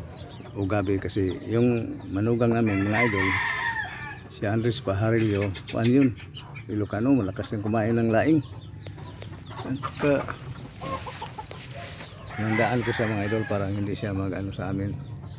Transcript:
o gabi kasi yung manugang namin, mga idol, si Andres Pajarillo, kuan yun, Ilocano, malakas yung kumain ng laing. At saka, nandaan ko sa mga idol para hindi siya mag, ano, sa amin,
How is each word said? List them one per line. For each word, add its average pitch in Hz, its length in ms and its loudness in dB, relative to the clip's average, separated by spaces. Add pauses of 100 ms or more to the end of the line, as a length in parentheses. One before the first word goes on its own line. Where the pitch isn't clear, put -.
(560)
o 101 40 -4 (100)
gabi 101 320 2
kasi 95 340 0 (140)
yung 117 400 4 (240)
manugang 117 400 4
namin, 104 320 4
mga 110 260 4
idol, 95 160 2 (1000)
si - 180 -6
Andres 110 320 2
Pajarillo, 104 680 2 (240)
kuan 117 160 4
yun, 131 200 8 (560)
Ilocano, 107 480 2
malakas 101 400 0
yung 107 80 -2
kumain 110 320 2
ng 117 160 4
laing. 127 320 6 (1200)
At 135 120 -4
saka, - 340 0 (2250)
nandaan 110 440 4
ko 120 80 2
sa 113 120 0
mga 107 240 0
idol 110 160 2
para 101 240 0
hindi 101 240 -2
siya 98 240 -2
mag, 95 160 -2
ano, 98 160 -4
sa 95 240 -4
amin, 98 200 -2 (460)